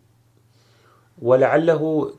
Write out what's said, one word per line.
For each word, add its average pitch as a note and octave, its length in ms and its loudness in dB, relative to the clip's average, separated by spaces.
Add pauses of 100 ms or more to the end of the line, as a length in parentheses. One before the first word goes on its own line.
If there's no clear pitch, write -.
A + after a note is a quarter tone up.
(1200)
ولعله D3 960 0